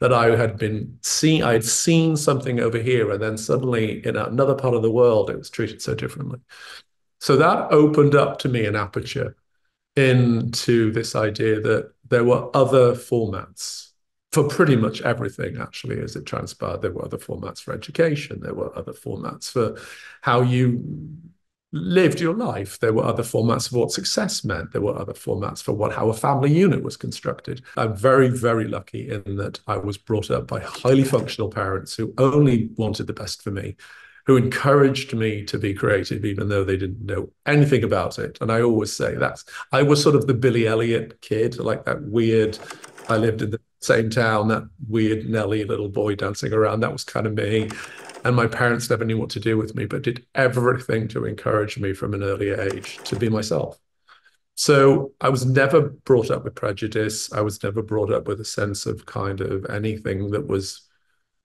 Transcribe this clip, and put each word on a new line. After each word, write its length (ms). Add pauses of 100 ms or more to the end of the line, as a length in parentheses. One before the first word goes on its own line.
that 120
I 240
had 220
been 440
seen, 400
I'd 220
seen 520
something 440
over 180
here, 320
and 120
then 160
suddenly 680
in 100
another 380
part 200
of 80
the 80
world, 380
it 100
was 120
treated 300
so 140
differently. 440 (840)
So 160
that 360
opened 420
up 260
to 80
me 180
an 100
aperture 600 (600)
into 960
this 240
idea 420
that 340 (140)
there 180
were 300
other 380
formats 1000 (400)
for 140
pretty 300
much 240
everything, 580
actually, 420
as 140
it 120
transpired. 560
There 100
were 140
other 100
formats 460
for 100
education. 680
There 120
were 240
other 160
formats 580
for 280 (420)
how 220
you 720 (560)
lived 480
your 140
life. 440
There 140
were 120
other 180
formats 460
of 40
what 180
success 540
meant. 280
There 100
were 160
other 160
formats 480
for 100
what, 220
how 160
a 40
family 380
unit 300
was 160
constructed. 640 (160)
I'm 180
very, 320
very 400
lucky 420
in 260
that 300
I 120
was 180
brought 340
up 160
by 140
highly 440
functional 440
parents 460
who 240
only 580
wanted 300
the 80
best 280
for 80
me, 260 (500)
who 100
encouraged 800
me 300
to 140
be 160
creative, 500
even 240
though 160
they 120
didn't 280
know 260 (160)
anything 380
about 340
it. 220
And 100
I 120
always 300
say 220
that's, 300 (280)
I 100
was 200
sort 140
of 100
the 80
Billy 320
Elliot 540
kid, 380
like 260
that 180
weird, 560 (500)
I 100
lived 240
in 80
the 100 (200)
same 280
town, 400
that 200 (200)
weird 400
Nelly 360
little 240
boy 260
dancing 380
around. 280
That 120
was 120
kind 220
of 80
me. 360 (540)
And 100
my 140
parents 420
never 140
knew 140
what 120
to 80
do 180
with 200
me, 100
but 160
did 320
everything 720
to 160
encourage 540
me 140
from 200
an 120
early 260
age 540
to 100
be 140
myself. 500 (800)
So 640
I 80
was 180
never 360
brought 500
up 100
with 140
prejudice. 760
I 100
was 200
never 200
brought 300
up 140
with 140
a 40
sense 420
of 200
kind 340
of 260
anything 640
that 160
was 360 (600)